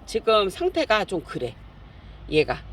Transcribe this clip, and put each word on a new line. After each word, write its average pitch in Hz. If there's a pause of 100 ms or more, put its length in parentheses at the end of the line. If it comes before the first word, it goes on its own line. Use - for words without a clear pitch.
지금 214
상태가 262
좀 175
그래. 123 (760)
얘가. 147 (120)